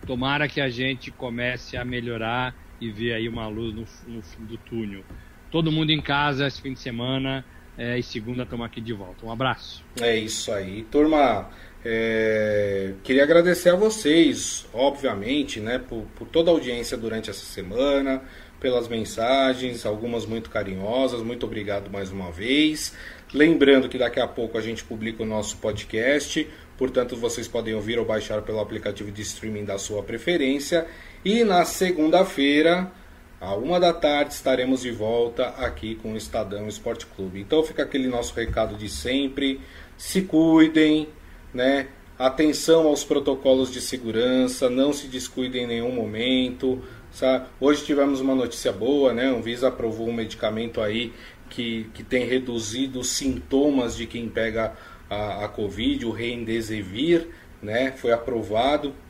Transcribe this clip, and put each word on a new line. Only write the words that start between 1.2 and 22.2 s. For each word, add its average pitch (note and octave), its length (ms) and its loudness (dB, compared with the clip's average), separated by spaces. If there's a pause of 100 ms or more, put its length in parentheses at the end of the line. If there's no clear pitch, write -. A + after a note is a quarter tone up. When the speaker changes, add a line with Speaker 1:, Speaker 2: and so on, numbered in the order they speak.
Speaker 1:
a B2 80 -6
melhorar B2 720 -4 (240)
e A#2 100 -6
ver A2+ 240 -4
aí A2+ 140 -2
uma A2+ 220 -6
luz A2 260 -6
no, A2+ 100 -8 (220)
no A#2 140 -12
fim - 240 -16
do A2 120 -12
túnel. G#2 460 -8 (480)
Todo D#3+ 200 0
mundo D#3 200 0
em D3+ 100 0
casa C#3+ 460 0
esse - 140 -6
fim C3+ 120 -8
de A#2+ 60 -14
semana, C3 640 -4 (340)
é, A#2+ 220 -4
e A#2+ 40 -2
segunda B2 420 -6
tamo A#2 180 -8
aqui A#2 160 -10
de A2+ 140 -8
volta. F#2+ 320 -12
Um A2+ 60 -8
abraço. A#2+ 520 -4 (160)
Speaker 2:
É A#2 160 2
isso A2 380 -4
aí. G2 360 -6
Turma, C#3+ 600 4 (340)
é... G#2+ 1120 0 (100)
queria C3 200 6
agradecer E3+ 480 6
a F3 40 6
vocês, E3 1000 4
obviamente, B2 880 0
né, A#2 200 -2
por, A#2 260 -10 (100)
por A2 140 -12
toda E3+ 200 4
a E3+ 40 8
audiência B2 440 -2
durante A2 320 -6
essa - 160 -12
semana, C3+ 760 0 (380)
pelas B2 280 0
mensagens, B2 1000 0
algumas A2 400 -4
muito A2+ 240 -6
carinhosas. A2+ 720 -2
Muito A#2+ 240 -6
obrigado G2+ 460 -6
mais G2 180 -8
uma F#2+ 220 -8